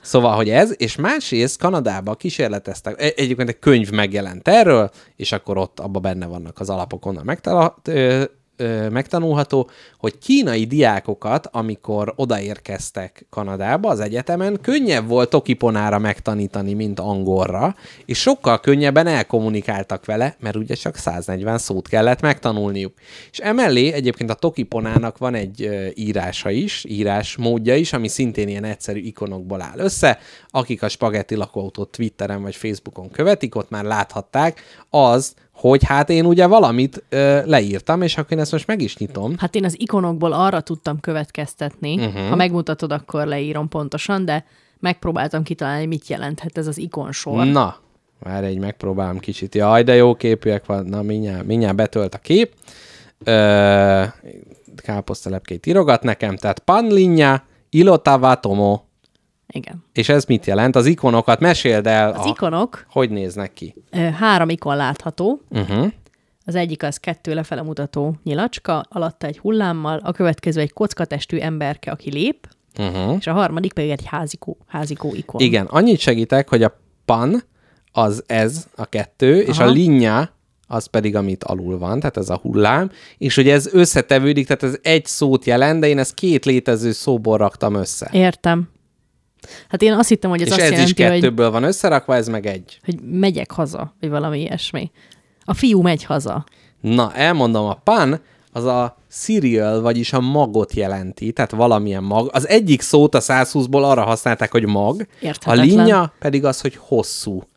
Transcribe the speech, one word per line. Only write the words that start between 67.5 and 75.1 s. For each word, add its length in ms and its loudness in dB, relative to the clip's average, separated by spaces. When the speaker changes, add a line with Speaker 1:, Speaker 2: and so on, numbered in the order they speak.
Speaker 2:
mutató 520 -6
nyilacska, 640 -4
alatta 380 -8
egy 120 -10
hullámmal, 640 -2
a 80 -4
következő 480 0
egy 120 -2
kockatestű 640 -6
emberke, 520 -6
aki 200 -10
lép, 380 -4
Speaker 1:
Mhm. 400 -2
Speaker 2:
és 80 -6
a 60 -2
harmadik 400 -2
pedig 180 -2
egy 160 -6
házikó, 500 -8
házikó 480 -6